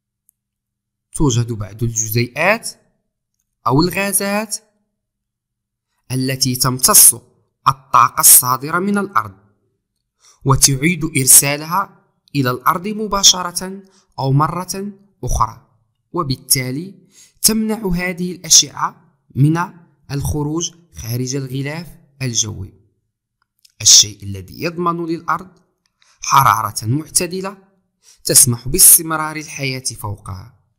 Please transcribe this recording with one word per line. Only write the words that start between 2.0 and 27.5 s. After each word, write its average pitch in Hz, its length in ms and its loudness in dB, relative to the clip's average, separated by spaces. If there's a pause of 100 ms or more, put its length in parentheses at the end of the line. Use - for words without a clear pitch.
أو 131 140 4
الغازات 196 760 -2 (1500)
التي 131 440 0
تمتص 131 580 4 (540)
الطاقة 127 520 2
الصادرة 131 600 2
من 202 180 0
الأرض 110 460 -4 (1000)
وتعيد 139 600 2
إرسالها 147 1000 0 (320)
إلى 127 160 2
الأرض 165 360 0
مباشرة 190 960 -2 (360)
أو 135 120 0
مرة 180 600 0 (300)
أخرى، - 440 -2 (440)
وبالتالي 139 840 -4 (460)
تمنع 214 540 0
هذه 180 360 -4
الأشعة - 840 -2 (180)
من 151 240 4 (520)
الخروج 147 600 -4 (240)
خارج 123 400 -6
الغلاف 139 640 -8 (240)
الجوي، 107 520 -4 (1080)
الشيء 101 420 4
الذي 95 400 -10
يضمن 170 420 -2
للأرض 165 460 -4 (720)
حرارة 110 640 4
معتدلة 175 720 -2 (680)